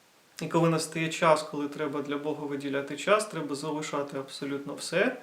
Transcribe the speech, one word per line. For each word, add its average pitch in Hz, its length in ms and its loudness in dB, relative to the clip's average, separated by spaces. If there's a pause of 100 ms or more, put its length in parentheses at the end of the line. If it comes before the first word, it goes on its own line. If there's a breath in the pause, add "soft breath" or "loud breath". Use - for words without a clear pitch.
(420)
І 160 60 -4
коли 165 220 6
настає 160 400 0
час, 160 340 6
коли 147 240 -4
треба 143 340 -2
для 135 160 -2
Бога 147 280 -4
виділяти 139 520 -4
час, 208 280 4
треба 147 300 -6
залишати 147 640 -4
абсолютно 139 540 -6
все 214 500 0